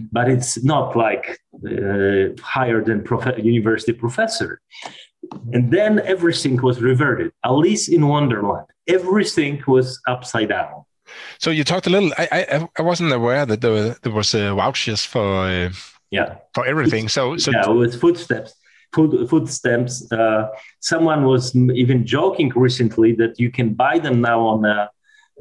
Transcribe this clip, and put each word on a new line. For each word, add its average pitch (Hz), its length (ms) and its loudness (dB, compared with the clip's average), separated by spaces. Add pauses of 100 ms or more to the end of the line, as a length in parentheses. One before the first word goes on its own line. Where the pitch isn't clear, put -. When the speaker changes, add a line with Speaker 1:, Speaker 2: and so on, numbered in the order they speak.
(140)
Speaker 1:
but 120 160 0
it's 127 340 -2
not 139 320 0
like, 107 440 -2 (260)
uh, 98 640 0 (120)
higher 120 400 0
than 104 220 0
prof-, - 340 -2
university 110 540 2
professor. - 720 -4 (920)
And 123 180 2
then 208 340 4
everything 165 560 0
was 123 200 0
reverted. 123 500 0 (120)
Alice 156 460 2
in 151 180 4
Wonderland, 120 600 0 (200)
everything 175 800 0
was 127 400 2
upside 117 420 -4
down. - 360 -6 (520)
Speaker 2:
So - 140 -2
you 156 120 0
talked 175 240 -2
a - 20 0
little. 185 280 4
I, 165 140 0
I, 165 360 -2 (120)
I - 20 -2
wasn't 170 320 0
aware 123 320 0
that 110 160 -2
there, 110 400 0
there 120 100 -4
was, 104 220 -2
uh, 101 220 0
vouchers 107 500 -2
for, 98 400 -2
uh, 90 240 -2 (420)
Speaker 1:
Yeah. 92 240 -4 (180)
Speaker 2:
for 123 120 -2
everything. 120 440 0
So, 139 280 -2
so - 140 -2
Speaker 1:
Yeah, 104 160 2
with 120 340 2
footsteps, 170 520 0 (400)
food, 151 360 2
food 151 180 2
stamps. - 640 -2
Uh, 110 360 2 (320)
someone 160 460 2
was 131 300 2
m-, 127 160 4
even 123 340 2
joking 151 500 0
recently 117 600 2
that 113 240 0
you 123 120 0
can 113 240 0
buy 156 240 2
them 131 200 0
now 117 220 2
on, 110 240 2
uh, 104 220 0 (540)